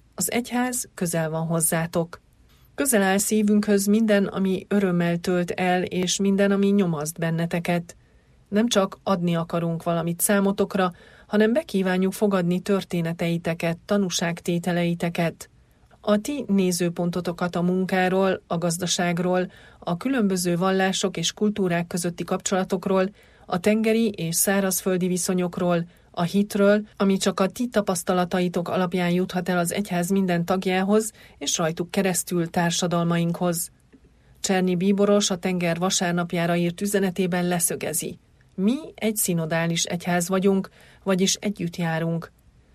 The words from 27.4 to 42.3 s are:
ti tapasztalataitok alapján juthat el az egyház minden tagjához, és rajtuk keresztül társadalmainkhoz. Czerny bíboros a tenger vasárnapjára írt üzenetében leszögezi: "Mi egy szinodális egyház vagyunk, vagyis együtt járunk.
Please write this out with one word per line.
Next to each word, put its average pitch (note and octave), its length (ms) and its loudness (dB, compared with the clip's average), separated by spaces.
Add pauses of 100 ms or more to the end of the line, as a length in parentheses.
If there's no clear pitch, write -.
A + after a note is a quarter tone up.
ti A#3+ 200 -6
tapasztalataitok F3+ 1040 0
alapján F3+ 400 0
juthat F3+ 400 -2
el F3+ 80 0
az F3 160 0
egyház F3 360 -2
minden F3+ 360 0
tagjához, F#3+ 640 0 (260)
és - 200 -4
rajtuk E3+ 340 -2
keresztül F3 580 0
társadalmainkhoz. E3+ 1200 0 (680)
Czerny F#3 380 2
bíboros G3+ 520 4
a F#3+ 80 -2
tenger F3 420 -2
vasárnapjára F3 760 0
írt F3 260 -2
üzenetében F#3 640 0
leszögezi: E3 720 -4 (360)
"Mi G#3+ 220 2 (180)
egy G#3+ 200 -2
szinodális E3 680 0
egyház F3 440 -2
vagyunk, F#3+ 420 2 (340)
vagyis F#3+ 320 2
együtt F3+ 400 -6
járunk. E3 560 -2 (440)